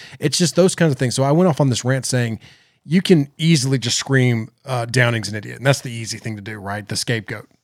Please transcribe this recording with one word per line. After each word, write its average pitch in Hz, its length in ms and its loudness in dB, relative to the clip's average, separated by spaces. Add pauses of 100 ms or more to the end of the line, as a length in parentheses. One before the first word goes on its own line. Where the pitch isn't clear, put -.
(220)
It's 143 160 -2
just 175 180 0
those 180 200 4
kinds 165 180 2
of 131 40 -6
things. 123 180 -2
So 135 80 2
I 139 100 2
went 180 160 4
off 143 100 0
on 143 100 4
this 117 140 -2
rant 127 220 -2
saying 117 340 -2 (460)
you 170 160 2
can 151 360 4
easily 139 400 2
just 117 200 -2
scream, 127 540 0 (120)
uh, 123 220 -6
"Downing's 117 420 0
an 104 80 -8
idiot," 117 220 -12
and 117 80 -6
that's 139 160 2
the 127 100 -10
easy 113 260 -10
thing 107 200 -8
to 101 40 -14
do, 107 180 -12
right? 101 280 -10
The 107 80 -6
scapegoat. 110 540 -6 (140)